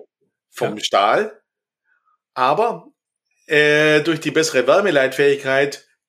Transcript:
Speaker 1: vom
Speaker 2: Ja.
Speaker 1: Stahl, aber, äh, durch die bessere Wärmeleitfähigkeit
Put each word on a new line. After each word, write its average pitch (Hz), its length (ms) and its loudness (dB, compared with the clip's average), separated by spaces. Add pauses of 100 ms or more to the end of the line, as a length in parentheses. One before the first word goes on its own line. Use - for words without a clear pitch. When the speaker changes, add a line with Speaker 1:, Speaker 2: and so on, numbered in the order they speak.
(500)
Speaker 1:
vom - 280 -8
Speaker 2:
Ja. 104 60 -14
Speaker 1:
Stahl, 123 580 -2 (920)
aber, 165 540 -2 (600)
äh, 151 540 2
durch 156 200 -4
die 151 100 -6
bessere 151 340 0
Wärmeleitfähigkeit 143 1200 0 (240)